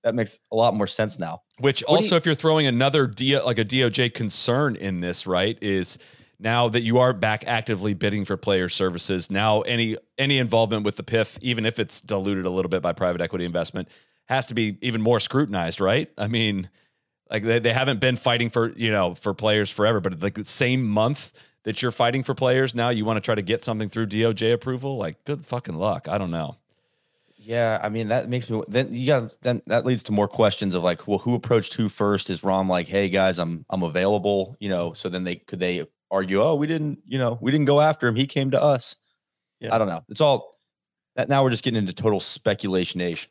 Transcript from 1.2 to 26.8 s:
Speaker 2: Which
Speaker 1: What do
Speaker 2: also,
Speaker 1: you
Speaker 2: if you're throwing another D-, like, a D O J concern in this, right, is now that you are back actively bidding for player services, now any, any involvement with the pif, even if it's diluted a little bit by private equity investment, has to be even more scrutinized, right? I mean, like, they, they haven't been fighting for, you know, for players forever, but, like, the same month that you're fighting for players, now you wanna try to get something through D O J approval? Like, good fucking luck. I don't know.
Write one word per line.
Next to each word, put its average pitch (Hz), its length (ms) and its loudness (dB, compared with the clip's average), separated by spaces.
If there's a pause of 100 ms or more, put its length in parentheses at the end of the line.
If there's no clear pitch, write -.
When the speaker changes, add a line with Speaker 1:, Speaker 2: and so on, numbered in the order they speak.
Speaker 2:
Which 135 220 0
Speaker 1:
What - 80 -6
do 151 60 6
Speaker 2:
also, 180 200 4
Speaker 1:
you 170 40 4
Speaker 2:
if - 80 0
you're 156 80 2
throwing 156 320 2
another 135 400 2
D-, 131 340 0
like, 117 180 0
a 110 60 2
D 127 200 0
O 117 40 4
J 120 220 0
concern 120 680 0
in 92 240 -4
this, 87 260 -4
right, 95 360 2
is 98 340 -2 (420)
now 117 300 2
that 117 140 0
you 113 160 2
are 127 160 6
back 107 320 -2
actively 107 480 -2
bidding 101 320 -2
for 98 100 -2
player 92 320 0
services, 90 640 -2
now 107 320 2
any, 117 340 -2 (220)
any 139 200 2
involvement 113 460 2
with 101 140 -2
the - 40 -12
pif, 113 380 -2
even 117 240 -2
if 110 140 -2
it's - 240 -4
diluted 98 420 -2
a 90 60 0
little 90 180 -2
bit 90 140 -2
by 87 100 0
private 87 300 -2
equity 87 240 -4
investment, 85 420 -4 (380)
has 131 220 -2
to 120 60 -10
be 107 280 0
even 117 180 -2
more 113 200 2
scrutinized, 101 600 -2
right? 107 380 2
I 104 100 -4
mean, 107 400 0 (600)
like, 107 120 -4
they, 113 160 2
they 113 140 2
haven't 131 280 0
been 127 160 2
fighting 120 340 0
for, 117 260 0
you 113 140 0
know, 92 240 2
for 101 180 -4
players 107 380 2
forever, 107 280 2
but, 87 240 -4
like, 98 120 -2
the 104 100 -8
same 127 420 0
month 110 460 -2 (300)
that 107 180 -4
you're 123 100 0
fighting 123 320 0
for 131 120 -4
players, 131 400 2
now 120 160 0
you 107 160 -2
wanna 110 160 0
try 113 120 0
to 104 80 -2
get 110 200 -2
something 107 260 -4
through 113 180 -4
D 107 200 0
O 113 80 2
J 110 180 0
approval? 127 460 -4
Like, 82 260 -8
good 147 220 -8
fucking 120 280 -8
luck. 95 320 -2
I - 120 -2
don't 90 120 -4
know. 80 260 -6 (800)